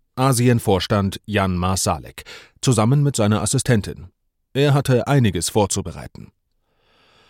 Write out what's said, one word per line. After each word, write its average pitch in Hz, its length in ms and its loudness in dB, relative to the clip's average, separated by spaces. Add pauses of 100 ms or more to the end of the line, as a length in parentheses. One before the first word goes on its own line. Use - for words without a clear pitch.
(140)
Asienvorstand 113 1120 0
Jan 95 300 -2
Marsalek, 90 680 -4 (360)
zusammen 131 440 2
mit 143 100 0
seiner 104 260 2
Assistentin. 95 680 -2 (440)
Er 139 220 2
hatte 131 320 2
einiges 113 420 2
vorzubereiten. - 840 -4 (960)